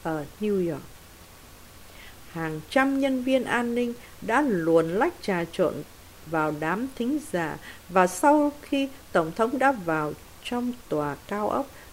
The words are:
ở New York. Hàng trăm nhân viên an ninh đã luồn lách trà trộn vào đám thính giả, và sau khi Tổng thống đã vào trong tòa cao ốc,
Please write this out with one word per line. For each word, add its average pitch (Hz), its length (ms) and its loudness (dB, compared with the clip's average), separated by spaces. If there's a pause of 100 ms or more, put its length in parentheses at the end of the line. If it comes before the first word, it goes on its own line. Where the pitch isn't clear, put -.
ở 160 220 -4 (160)
New 196 300 0
York. 135 120 -6 (1500)
Hàng 160 280 -6 (100)
trăm 269 300 2
nhân 269 220 0
viên 262 220 2
an 240 300 -2
ninh 240 200 -2 (260)
đã 220 200 2
luồn 165 480 4
lách 240 340 0
trà 175 300 0
trộn 170 220 0 (520)
vào 156 340 0
đám 185 340 -2
thính 254 240 -2 (140)
giả, 160 240 -4 (320)
và 180 180 6
sau 294 460 4 (100)
khi 277 260 0 (240)
Tổng 165 240 2
thống 240 220 0
đã 269 140 4
vào 160 400 -2 (320)
trong 247 280 -2 (160)
tòa 147 280 -2 (120)
cao 208 220 -2
ốc, 277 200 -2 (220)